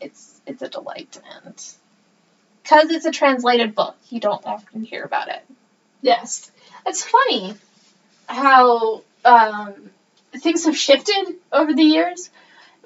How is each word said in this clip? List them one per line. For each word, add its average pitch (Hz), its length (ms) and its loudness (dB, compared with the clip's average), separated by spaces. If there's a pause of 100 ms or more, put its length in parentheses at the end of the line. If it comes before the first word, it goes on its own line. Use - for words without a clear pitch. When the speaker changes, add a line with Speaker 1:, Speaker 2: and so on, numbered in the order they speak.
Speaker 1:
it's, - 460 -20
it's - 160 -16
a 131 60 -14
delight, - 500 -16 (260)
and - 80 -20 (1080)
'cause 311 260 4
it's 320 160 -4
a 320 60 -4
translated 247 640 0
book, - 200 -4 (140)
you 233 100 -10
don't - 260 -4
often 214 380 -12
hear - 200 -14
about - 260 -8
it. - 140 -12 (580)
Speaker 2:
Yes. - 480 -2 (380)
It's 339 160 -8
funny 269 500 0 (760)
how, 247 760 4 (200)
um, 214 680 2 (440)
things 330 300 -2
have 311 100 0
shifted 370 600 0 (160)
over 302 220 0
the 302 100 2
years. 330 460 0 (560)